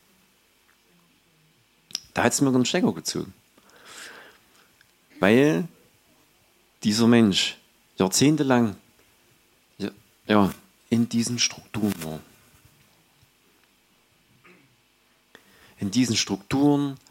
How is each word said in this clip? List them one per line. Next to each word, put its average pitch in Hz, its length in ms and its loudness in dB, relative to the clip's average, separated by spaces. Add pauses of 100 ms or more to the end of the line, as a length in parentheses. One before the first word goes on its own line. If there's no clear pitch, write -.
(2250)
Da - 100 -2
hat's 120 180 0
mir 139 100 0
den 127 140 0
Stecker 160 280 -2
gezogen. 82 400 -10 (1900)
Weil 143 480 2 (1160)
dieser 113 240 2
Mensch 113 500 2 (400)
jahrzehntelang, 123 800 2 (1000)
ja, 98 140 -8 (360)
ja, 101 260 2 (360)
in 117 200 0
diesen 117 300 -4
Strukturen 101 640 -4
war. 78 160 -10 (3500)
In 101 120 -6
diesen 113 240 0
Strukturen 139 840 0 (140)